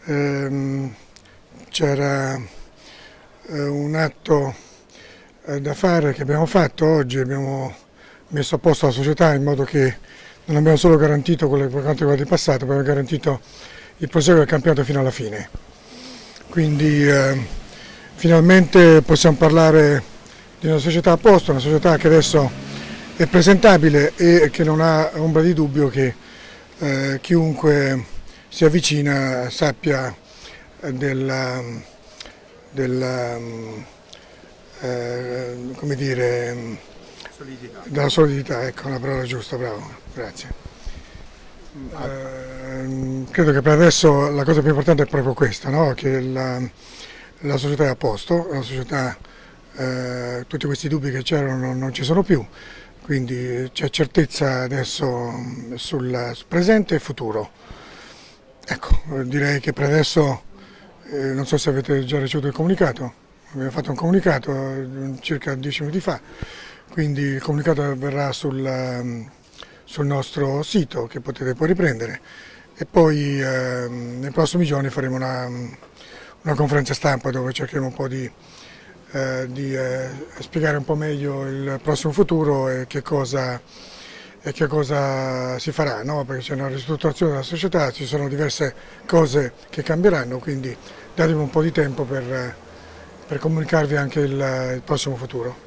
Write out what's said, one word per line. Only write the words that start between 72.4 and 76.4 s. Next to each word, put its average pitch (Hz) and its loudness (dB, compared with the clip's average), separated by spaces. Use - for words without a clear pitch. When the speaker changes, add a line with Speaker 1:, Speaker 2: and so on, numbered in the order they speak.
Speaker 1:
e - -8
poi, 147 2
ehm, 123 -6
nei 139 -8
prossimi 170 2
giorni 139 -2
faremo 131 -4
una, 127 -6
una - -10